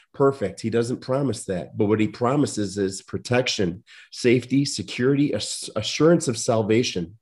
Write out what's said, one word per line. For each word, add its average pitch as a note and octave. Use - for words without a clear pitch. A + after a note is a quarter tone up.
perfect. C3+
He A2+
doesn't A#2
promise C3
that, F#2
but A2
what G#2+
he G#2+
promises A2
is F#2+
protection, G#2
safety, B2+
security, C3+
ass-, -
assurance D3+
of A2+
salvation A2